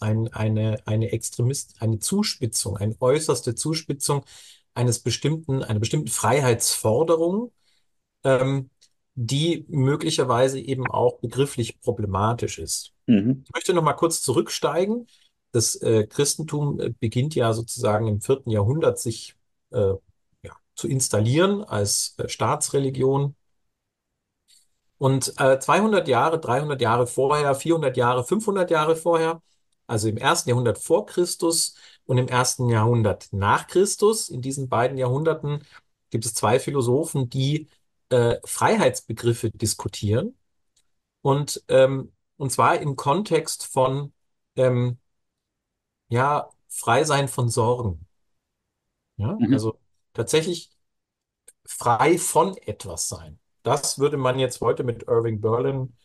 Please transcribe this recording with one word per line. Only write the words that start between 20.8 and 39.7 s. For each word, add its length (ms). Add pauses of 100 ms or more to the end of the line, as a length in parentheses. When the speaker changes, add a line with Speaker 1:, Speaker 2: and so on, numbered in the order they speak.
Speaker 1:
installieren 800
als, 540
äh, 100
Staatsreligion. 1080 (1600)
Und, 420
äh, 180
zweihundert 500
Jahre, 300
dreihundert 440
Jahre 240
vorher, 480
vierhundert 420
Jahre, 280
fünfhundert 460
Jahre 260
vorher, 460 (440)
also 220
im 100
ersten 320
Jahrhundert 280
vor 280
Christus 680 (300)
und 140
im 100
ersten 400
Jahrhundert 640
nach 340
Christus, 640
in 140
diesen 260
beiden 300
Jahrhunderten 640 (460)
gibt 160
es 80
zwei 260
Philosophen, 720
die, 380 (420)
äh, 340
Freiheitsbegriffe 1080
diskutieren. 840 (840)